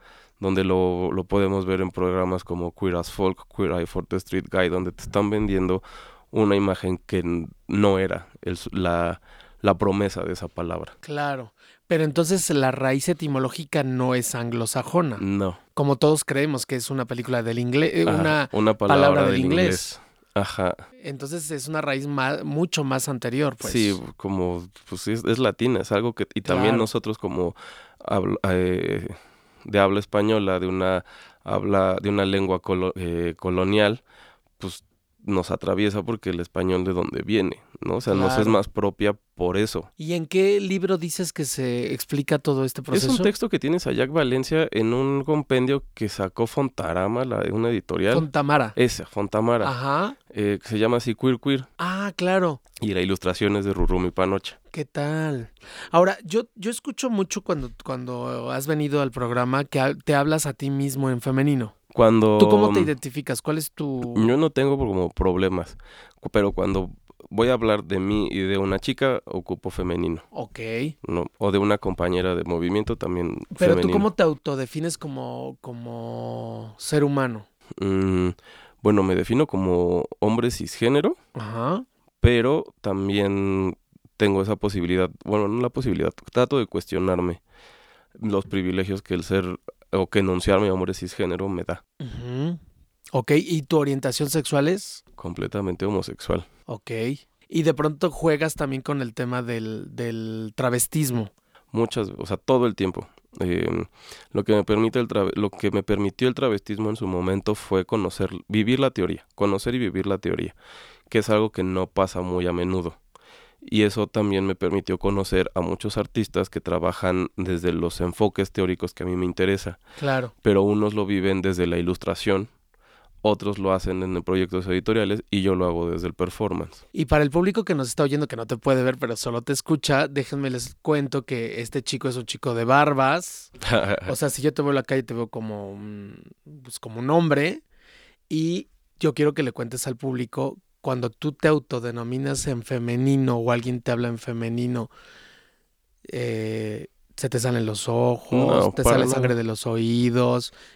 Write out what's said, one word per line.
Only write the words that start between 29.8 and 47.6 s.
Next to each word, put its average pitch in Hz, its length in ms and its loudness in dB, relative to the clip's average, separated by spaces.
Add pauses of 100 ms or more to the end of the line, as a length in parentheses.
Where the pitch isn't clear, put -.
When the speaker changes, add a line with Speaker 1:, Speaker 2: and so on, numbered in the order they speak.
Speaker 1:
española, 104 600 2
de 92 80 -2
una 92 360 2 (400)
habla, 98 560 2
de 101 100 -2
una 101 160 2
lengua 95 360 0
colo-, 92 340 0
eh, 85 420 -2
colonial, 101 640 2 (560)
pues, - 260 -12 (360)
nos 92 300 -2
atraviesa 98 520 0
porque 110 260 -6
el 87 100 -2
español 92 460 0
de 92 80 0
donde - 300 -2
viene, 101 360 0 (220)
¿no? 87 160 -2
O 127 40 -6
sea, 107 120 0
nos 95 180 2
es 131 60 0
Speaker 2:
Claro. 110 140 4
Speaker 1:
más 101 180 4
propia 101 480 0 (180)
por 90 220 0
eso. 104 400 -2
Speaker 2:
¿Y 160 160 -6
en 165 120 -4
qué 196 360 2
libro 190 360 0
dices 165 360 -4
que 156 100 -4
se 127 500 -2
explica 143 460 -2
todo 135 240 0
este 131 180 -4
Speaker 1:
Es - 60 -12
un 143 60 -4
Speaker 2:
proceso? 202 300 2
Speaker 1:
texto 208 260 2
que 151 100 0
tiene 165 220 0
Sayak 131 300 0
Valencia 147 600 2
en 113 220 2
un 135 320 2
compendio 139 580 2 (100)
que - 140 -4
sacó 101 400 -2
Fontarama, 107 800 0
la, 104 260 0
una 113 180 0